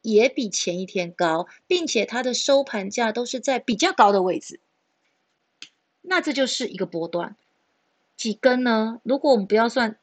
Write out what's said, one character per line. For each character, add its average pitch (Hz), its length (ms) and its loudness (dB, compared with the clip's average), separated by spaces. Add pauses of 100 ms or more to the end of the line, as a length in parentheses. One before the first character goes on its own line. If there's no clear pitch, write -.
也 220 260 4
比 240 200 -2
前 180 300 -4
一 190 80 -6
天 175 240 -4
高， 170 380 0 (180)
并 349 180 0
且 214 200 0
它 240 180 -4
的 247 100 -2
收 277 300 2
盘 202 280 -6
价 226 200 0
都 240 160 -4
是 262 140 -6
在 254 180 0
比 240 160 -2
较 349 180 2
高 208 200 8
的 196 100 4
位 180 160 -2
置。 - 220 -16 (1400)
那 359 200 -2
这 311 120 -4
就 262 140 2
是 - 220 -6
一 - 80 -12
个 185 100 -4
波 165 220 -6
段。 170 260 -6 (840)
几 220 180 -4
根 254 280 2
呢？ 226 400 -2
如 269 160 -2
果 285 140 2
我 240 40 6
们 196 100 0
不 208 100 2
要 233 120 4
算 226 340 -2